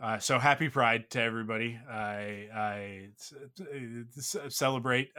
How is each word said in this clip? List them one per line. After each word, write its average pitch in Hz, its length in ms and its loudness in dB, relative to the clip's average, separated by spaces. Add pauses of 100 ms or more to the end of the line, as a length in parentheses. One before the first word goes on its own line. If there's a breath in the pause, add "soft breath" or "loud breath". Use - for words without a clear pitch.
uh, 110 180 0
so 135 180 4
happy 143 320 6
Pride 117 420 4
to 123 100 2
everybody. 113 540 -2
I, 104 800 -6
I 101 540 -4 (100)
c-, - 180 -16 (760)
c-, 143 380 -6
celebrate, 131 680 2